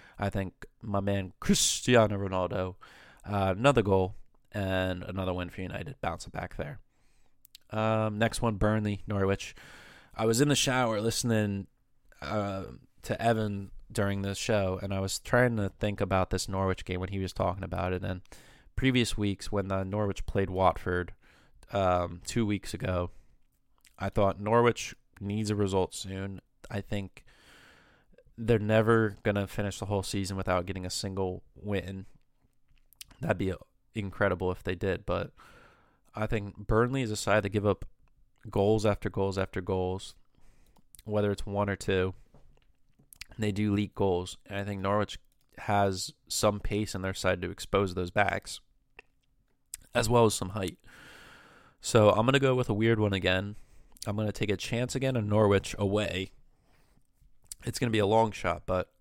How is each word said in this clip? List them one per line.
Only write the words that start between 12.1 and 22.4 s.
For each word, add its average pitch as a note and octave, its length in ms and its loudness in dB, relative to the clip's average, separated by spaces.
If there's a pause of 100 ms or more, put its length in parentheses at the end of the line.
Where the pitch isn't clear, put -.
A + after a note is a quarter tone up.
uh, G2 420 -4 (380)
to - 200 -6
Evan G#2+ 480 0 (220)
during G2+ 300 0
the G2 120 -2
show, F#2+ 480 0
and G2 120 -4
I G2 60 -2
was F#2+ 180 -4
trying A#2+ 400 2
to G2 100 0 (100)
think G#2 220 -2
about F#2+ 300 2
this - 180 -2
Norwich F#2+ 360 -2
game F#2 160 -4
when F#2+ 100 -4
he G2 80 -4
was F#2 140 -4
talking F#2 320 -2
about F2+ 280 -4
it. F2+ 100 -4
And F#2 200 -6 (540)
previous B2+ 400 2
weeks G#2 360 -2
when G2 160 -2
the F#2+ 160 -2
Norwich G2+ 420 -4
played G2 220 0
Watford, F2+ 640 0 (600)
um, F2+ 520 0
two A#2 220 0